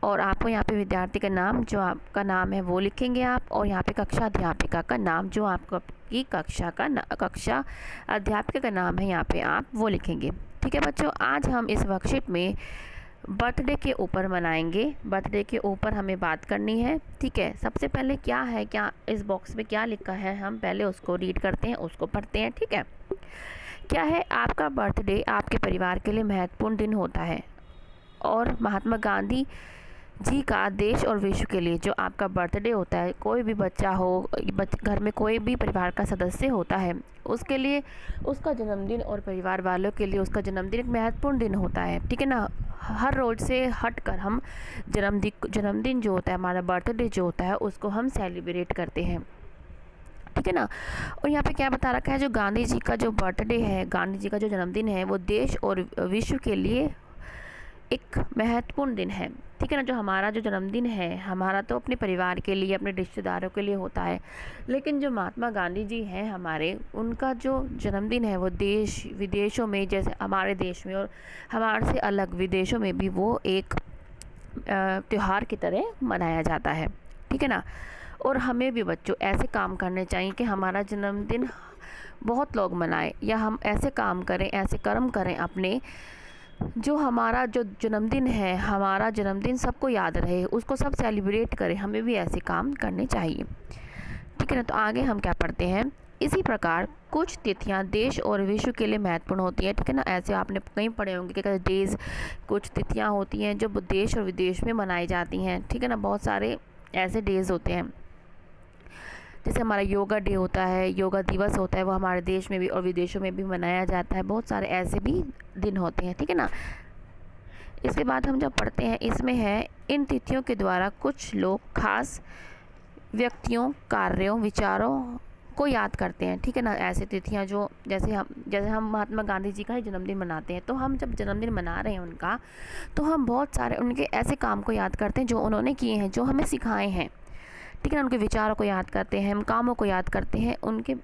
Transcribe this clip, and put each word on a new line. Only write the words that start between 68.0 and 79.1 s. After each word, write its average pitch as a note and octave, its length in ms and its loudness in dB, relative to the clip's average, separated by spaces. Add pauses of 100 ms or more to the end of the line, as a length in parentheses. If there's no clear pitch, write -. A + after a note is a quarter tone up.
है, G3+ 120 2
वो F#3 120 2
देश G3+ 640 0
विदेशों G3+ 540 0
में, G3 200 2
जैसे G3 240 2 (100)
हमारे G3 340 2
देश F3+ 320 -4
में F#3+ 80 -4
और G3+ 140 -2 (420)
हमारे A3+ 340 2
से C4 140 4
अलग G3 340 2
विदेशों F#3 460 2
में F#3+ 180 0
भी F#3+ 120 2
वो F#3+ 360 2
एक, F#3+ 280 0
अ, - 60 2 (1300)
त्यौहार G3+ 340 2
की A#3 120 -4
तरह G#3+ 380 0 (100)
मनाया F3 380 2
जाता D#3 300 2
है, D#3+ 160 0 (440)
ठीक C4+ 100 0
है C#4+ 60 2
ना। G#3+ 160 2 (640)
और C4 120 4
हमें B3 360 2
भी A3+ 100 2
बच्चों F3 380 0